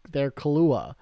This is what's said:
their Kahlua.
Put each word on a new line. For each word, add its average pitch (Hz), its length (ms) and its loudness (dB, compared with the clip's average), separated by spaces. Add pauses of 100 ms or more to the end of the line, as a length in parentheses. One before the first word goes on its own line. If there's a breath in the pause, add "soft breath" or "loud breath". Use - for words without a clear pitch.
(100)
their 139 220 -2
Kahlua. 147 680 0